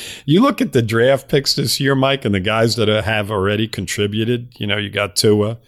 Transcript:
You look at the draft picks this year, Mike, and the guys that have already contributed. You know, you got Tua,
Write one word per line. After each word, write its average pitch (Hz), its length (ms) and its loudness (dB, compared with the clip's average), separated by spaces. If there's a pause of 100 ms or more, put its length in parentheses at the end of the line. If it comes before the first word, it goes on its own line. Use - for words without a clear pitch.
(260)
You 160 160 4
look 277 200 2
at 202 120 -4
the 123 80 4
draft 117 480 2
picks 135 260 0
this - 240 -2
year, 139 160 2
Mike, 135 300 0
and 101 100 0
the 95 60 2
guys 110 340 0
that 110 140 0
have 107 420 0
already 104 360 0
contributed. 110 920 -4
You 107 100 -6
know, 101 100 0
you 104 120 -4
got 101 260 -4
Tua, 107 420 2 (100)